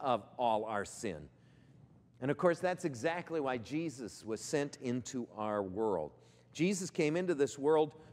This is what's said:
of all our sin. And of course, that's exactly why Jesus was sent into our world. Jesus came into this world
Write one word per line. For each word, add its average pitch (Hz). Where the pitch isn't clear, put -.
of 120
all 113
our 104
sin. 78
And 131
of 143
course, 170
that's 180
exactly 165
why 131
Jesus 127
was 107
sent 147
into 123
our 107
world. 95
Jesus 180
came 156
into 180
this 139
world 151